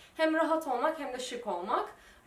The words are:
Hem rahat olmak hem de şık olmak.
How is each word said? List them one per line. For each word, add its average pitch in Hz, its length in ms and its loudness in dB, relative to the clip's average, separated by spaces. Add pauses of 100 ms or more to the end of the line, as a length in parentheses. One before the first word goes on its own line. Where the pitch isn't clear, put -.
(160)
Hem 320 200 4
rahat 320 320 2
olmak 277 320 0
hem 254 140 -6
de 247 60 -6
şık 240 280 -8
olmak. 214 420 -2 (380)